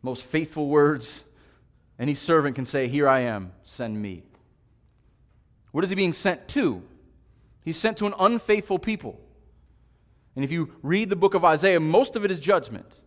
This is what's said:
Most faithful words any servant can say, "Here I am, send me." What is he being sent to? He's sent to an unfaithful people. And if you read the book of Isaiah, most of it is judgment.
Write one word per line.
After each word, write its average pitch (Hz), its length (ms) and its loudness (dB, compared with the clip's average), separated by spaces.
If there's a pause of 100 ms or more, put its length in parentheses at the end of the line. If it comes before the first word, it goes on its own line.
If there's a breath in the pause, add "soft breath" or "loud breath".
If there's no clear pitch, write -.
Most 127 260 -8
faithful 156 420 -4
words 147 560 2 (720 soft breath)
any 139 160 -2
servant 143 420 0
can 131 100 -6
say, 131 220 -2
"Here 139 200 2
I 135 120 6
am, 104 320 -4 (100)
send 107 380 -10
me." 98 220 -10 (1500)
What 151 100 0
is 190 60 -2
he 190 80 -2
being 185 160 2
sent - 360 -4
to? 139 340 0 (840)
He's 165 140 -8
sent 220 200 -2
to 214 80 -2
an 202 120 -4
unfaithful 208 600 2
people. 202 400 -8 (1160)
And 135 80 -2
if 135 60 -4
you 160 220 -4 (100)
read 190 260 0
the 196 80 -2
book 196 160 2
of 180 120 0
Isaiah, 170 360 4
most 170 360 2
of 208 80 -6
it 196 60 0
is 185 80 -4
judgment. 143 520 -2 (160)